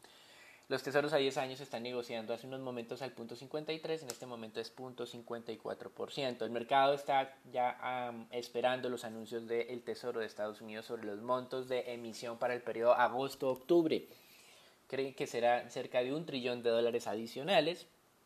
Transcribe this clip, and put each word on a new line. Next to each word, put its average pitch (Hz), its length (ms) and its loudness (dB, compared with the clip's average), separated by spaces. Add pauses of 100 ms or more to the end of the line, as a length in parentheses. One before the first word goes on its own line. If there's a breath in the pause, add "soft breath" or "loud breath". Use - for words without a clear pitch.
(680 loud breath)
Los 135 140 -2
tesoros 143 300 2
a 151 60 4
diez 135 180 2
años 131 220 -4
se 139 60 -12
están 117 180 -6
negociando 120 500 -4
hace 117 140 -6
unos 131 140 -8
momentos 123 420 -6
al 127 80 -6
punto 120 260 -10
cincuenta 151 380 -6
y 160 60 -6
tres, 160 220 -4
en 135 60 -10
este - 160 -12
momento 117 340 -10
es 113 120 -6
punto 127 340 -10
cincuenta 117 480 -10
y 107 60 -10
cuatro 107 320 -8
por - 220 -8
ciento. 123 340 -2
El 113 40 -6
mercado 135 440 4
está 135 400 0 (180)
ya, 123 280 0
am, 120 500 -6
esperando 123 580 0
los 120 160 -4
anuncios 113 420 -6
del 117 360 -2
Tesoro 117 380 -4
de 107 60 -2
Estados 107 360 -6
Unidos 110 240 -10
sobre 113 180 -8
los 104 160 -6
montos 127 480 -2
de 123 240 -2
emisión 117 460 -8
para 123 160 2
el 123 80 -4
periodo 113 320 6
agosto-octubre. 131 1120 4 (800 loud breath)
Cree 135 280 -2
que 143 120 -4
será 120 420 2
cerca 127 340 0
de 131 120 0
un 165 100 -2
trillón 123 380 -2
de 117 80 4
dólares 117 360 6
adicionales 147 800 2 (400)